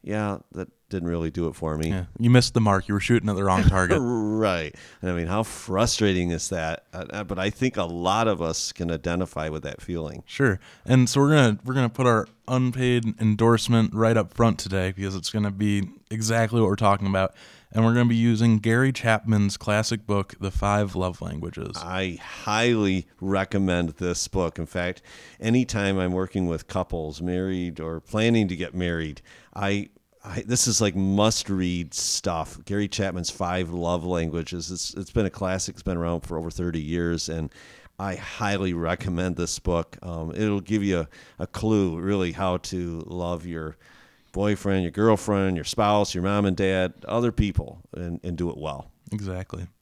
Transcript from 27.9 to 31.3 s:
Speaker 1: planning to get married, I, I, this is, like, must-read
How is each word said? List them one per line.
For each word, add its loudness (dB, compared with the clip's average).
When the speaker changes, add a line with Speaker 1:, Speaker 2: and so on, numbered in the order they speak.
Speaker 1:
planning 2
to -4
get -8
married, -4
I, -2
I, -10
this 0
is, 0
like, 2
must-read 0